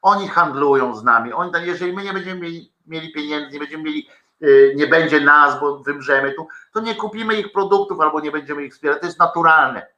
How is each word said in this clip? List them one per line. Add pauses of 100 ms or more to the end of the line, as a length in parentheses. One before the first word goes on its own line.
Oni
handlują
z
nami,
oni
tam,
jeżeli
my
nie
będziemy
mieli, (140)
mieli
pieniędzy,
nie
będziemy
mieli, (320)
e, (280)
nie
będzie
nas,
bo
wymrzemy
tu, (260)
to
nie
kupimy
ich
produktów
albo
nie
będziemy
ich
wspierać,
to
jest
naturalne. (100)